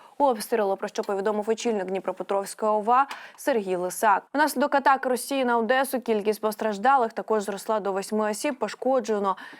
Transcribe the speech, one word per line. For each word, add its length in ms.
обстрілу, 580
про 120
що 140
повідомив 480
очільник 360
Дніпропетровської 840
ова 340
Сергій 400
Лисак. 460
Внаслідок 400
атаки 340
Росії 360
на 140
Одесу 420
кількість 400
постраждалих 720
також 300
зросла 380
до 120
восьми 380
осіб. 280
Пошкоджено 800